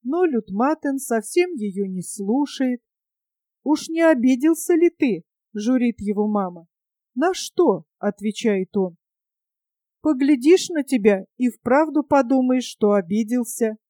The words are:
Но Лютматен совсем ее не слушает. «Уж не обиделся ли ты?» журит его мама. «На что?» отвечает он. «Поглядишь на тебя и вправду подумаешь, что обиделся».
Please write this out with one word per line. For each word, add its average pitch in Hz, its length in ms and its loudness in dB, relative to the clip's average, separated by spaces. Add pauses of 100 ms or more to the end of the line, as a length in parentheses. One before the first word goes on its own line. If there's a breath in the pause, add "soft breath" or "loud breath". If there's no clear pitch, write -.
Но 330 220 0
Лютматен 269 720 -2
совсем 269 540 -2
ее 202 340 -6
не 185 160 -8
слушает. 247 800 -4 (840)
«Уж 294 260 -2
не 330 120 -2
обиделся 294 720 2
ли 339 160 4
ты?» 214 340 -2 (300)
журит 233 460 0
его 208 280 -2
мама. 180 400 -4 (460)
«На 330 200 0
что?» 214 520 0 (140)
отвечает 202 760 -4
он. 185 220 -2 (1040)
«Поглядишь 285 680 2
на 311 140 -4
тебя 202 420 2 (120)
и 247 120 0
вправду 294 540 0
подумаешь, 254 600 2
что - 280 0
обиделся». 214 840 -2 (120)